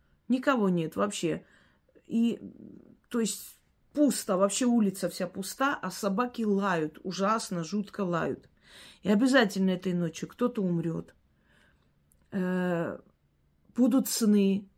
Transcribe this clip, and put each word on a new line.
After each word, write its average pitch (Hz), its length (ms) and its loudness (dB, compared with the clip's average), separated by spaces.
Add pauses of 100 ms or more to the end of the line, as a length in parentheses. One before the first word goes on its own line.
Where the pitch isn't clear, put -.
(300)
Никого 254 400 2
нет 165 260 0
вообще. 185 500 -2 (640)
И, 233 320 0 (680)
то 247 100 -2
есть, - 400 -6 (320)
пусто, 240 460 2
вообще 196 280 2
улица 202 440 2
вся 180 180 -6
пуста, 226 520 -2
а 185 120 -8
собаки 226 520 -2
лают, 196 600 0
ужасно, 190 600 -2
жутко 202 360 -6
лают. 165 480 -4 (520)
И 185 80 -2
обязательно 208 640 4
этой 180 220 -2
ночью 170 360 -4
кто-то 240 340 -2
умрет. 165 500 -4 (1160)
Э, 180 680 -2 (760)
будут 247 320 4
сны. 202 720 2